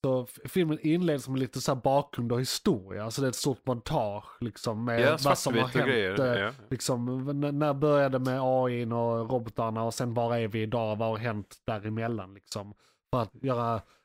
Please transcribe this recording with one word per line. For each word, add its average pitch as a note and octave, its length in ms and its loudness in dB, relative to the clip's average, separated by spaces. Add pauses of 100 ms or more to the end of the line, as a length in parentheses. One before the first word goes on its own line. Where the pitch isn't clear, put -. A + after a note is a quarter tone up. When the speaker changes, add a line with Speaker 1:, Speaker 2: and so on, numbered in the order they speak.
Speaker 1:
så C3 180 2
f-, - 280 -12
filmen D#3 320 2
inleds D#3 460 2
med C3 120 -2
lite C3 200 -2
så C#3+ 140 2
här B2 80 -4
bakgrund C3+ 500 2
och A#2+ 80 2
historia. G2+ 640 0
Alltså, A2+ 160 -4
det C3+ 60 2
är - 20 4
ett B2 80 -2
stort - 300 -2
montage, A#2 580 -2 (180)
liksom, A2+ 420 -4
med A#2 160 2
Speaker 2:
Ja, C3 100 6
Speaker 1:
vad D#3 100 0
som C#3 100 2
har - 60 6
Speaker 2:
svartvitt A#2+ 280 2
och B2 60 -4
Speaker 1:
hänt, C#3 160 2
Speaker 2:
grejer, A#2+ 500 2
Speaker 1:
eh, G2+ 60 0
Speaker 2:
ja. A2 100 -2 (180)
Speaker 1:
liksom, B2+ 580 -2
n-, C#3+ 300 0
när D3 160 2
började C#3 440 4
med C3 240 0
A B2+ 280 2
I A#2+ 140 -2
och A#2 460 0
robotarna A2+ 540 -2
och A2+ 100 -2
sen B2 200 -2
var A#2 220 2
är A2+ 120 0
vi A2 140 -2
idag, A2 340 0
vad A2+ 120 0
har A2+ 80 0
hänt A2 400 -4 (100)
däremellan, G#2+ 680 -4
liksom. G2+ 400 -10 (400)
För B2 80 2
att G2+ 80 -4 (120)
göra A#2 380 0 (240)